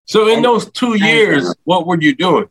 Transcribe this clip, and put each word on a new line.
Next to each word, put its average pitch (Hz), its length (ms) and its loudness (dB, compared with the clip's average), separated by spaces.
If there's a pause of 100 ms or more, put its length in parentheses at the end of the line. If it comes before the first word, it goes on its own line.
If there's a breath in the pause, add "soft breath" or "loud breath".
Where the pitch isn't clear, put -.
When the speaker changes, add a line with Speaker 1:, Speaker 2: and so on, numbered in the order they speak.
Speaker 1:
So 214 220 2
in 226 80 4
Speaker 2:
And 240 80 0
Speaker 1:
those 240 260 0
two 233 240 -4
Speaker 2:
I 202 120 0
Speaker 1:
years, 202 380 2
Speaker 2:
know. - 100 -6 (100)
Speaker 1:
what 170 220 -2
were 170 140 -2
you 151 140 0
doing? 143 360 -2